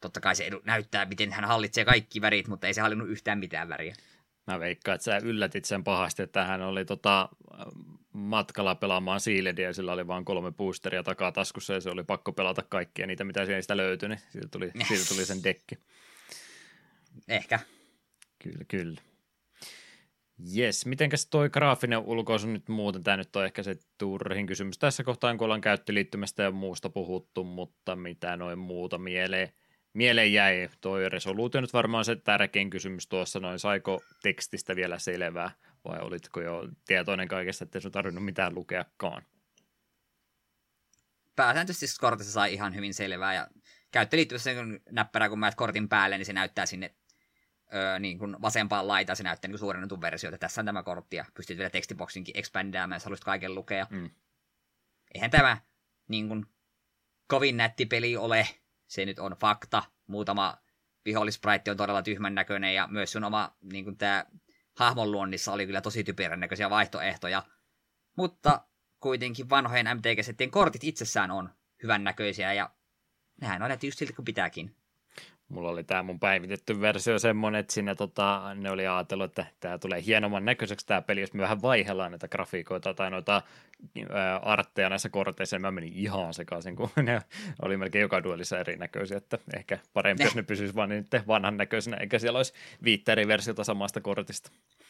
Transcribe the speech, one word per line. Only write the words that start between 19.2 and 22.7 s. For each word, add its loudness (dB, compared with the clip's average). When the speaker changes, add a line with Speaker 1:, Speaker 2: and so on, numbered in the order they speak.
Speaker 2:
Jes, 2
mitenkäs 0
toi 4
graafinen 4
ulkoasu 0
nyt -4
muuten? -2